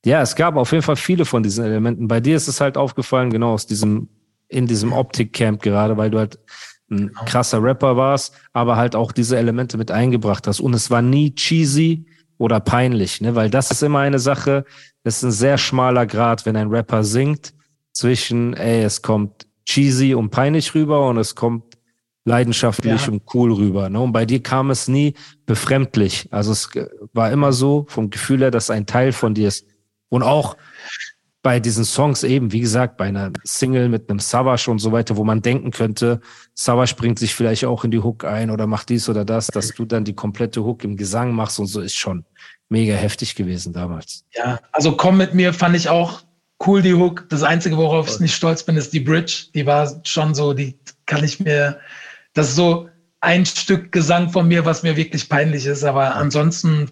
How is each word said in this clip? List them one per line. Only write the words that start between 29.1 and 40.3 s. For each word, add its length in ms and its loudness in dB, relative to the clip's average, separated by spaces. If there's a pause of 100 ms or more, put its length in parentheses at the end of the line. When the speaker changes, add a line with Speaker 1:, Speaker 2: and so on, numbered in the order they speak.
Speaker 1:
von 220 0
dir 140 2
ist. 180 -6 (420)
Und 140 0
auch 340 0 (840)
bei 180 4
diesen 240 0
Songs 400 0
eben, 260 0
wie 100 0
gesagt, 360 0
bei 100 -4
einer 240 -4 (140)
Single 440 0
mit 220 -2
einem 80 -2
Savage 520 0
und 100 0
so 100 0
weiter, 260 0
wo 60 -2
man 200 0
denken 280 -2
könnte, 500 -2 (340)
Savage 420 0
bringt 240 -2
sich 160 -2
vielleicht 280 0
auch 200 -4
in 80 0
die 80 2
Hook 240 -4
ein 260 -4
oder 160 -2
macht 220 -4
dies 200 -2
oder 160 -2
das, 220 -2
dass 260 -4
du 120 -8
dann 200 -2
die 100 -6
komplette 500 -6